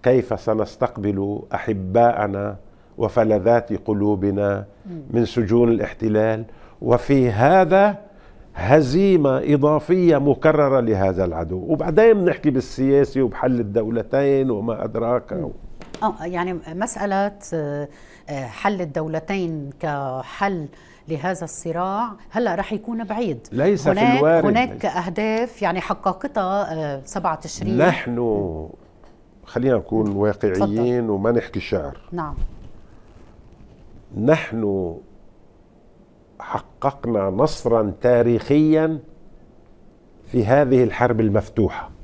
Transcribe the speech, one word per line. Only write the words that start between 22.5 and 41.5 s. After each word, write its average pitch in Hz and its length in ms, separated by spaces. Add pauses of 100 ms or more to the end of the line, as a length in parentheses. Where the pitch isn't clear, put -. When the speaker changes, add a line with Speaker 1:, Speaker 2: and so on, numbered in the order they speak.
Speaker 2:
رح 196 180
يكون 226 300
بعيد. 202 480
Speaker 1:
ليس 143 320
في 147 60
Speaker 2:
هناك، 226 280
Speaker 1:
الوارد. 160 280
Speaker 2:
هناك 214 240
Speaker 1:
ليس. - 160
Speaker 2:
أهداف 214 760
يعني 180 200
حققتها، 190 920
آه، 147 320
سبعة 165 300
تشرين. 113 420
Speaker 1:
نحن، 117 920 (760)
خلينا 123 320
نكون 110 320
Speaker 2:
مم. 98 80
Speaker 1:
واقعيين 104 840
Speaker 2:
تفضل. 113 60
Speaker 1:
وما 104 220
نحكي 110 280
شعر. 110 380 (140)
Speaker 2:
نعم. 156 240 (1900)
Speaker 1:
نحن 104 760 (1400)
حققنا 110 880
نصرا 113 720
تاريخيا 147 960 (1300)
في 117 180
هذه 127 380
الحرب 117 360
المفتوحة. 104 680 (140)